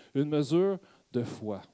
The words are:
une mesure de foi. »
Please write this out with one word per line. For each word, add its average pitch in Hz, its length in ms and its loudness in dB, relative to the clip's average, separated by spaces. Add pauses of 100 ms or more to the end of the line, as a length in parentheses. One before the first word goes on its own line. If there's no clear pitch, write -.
(140)
une 143 140 2
mesure 160 500 2 (340)
de 120 100 0
foi. » 107 400 -6 (120)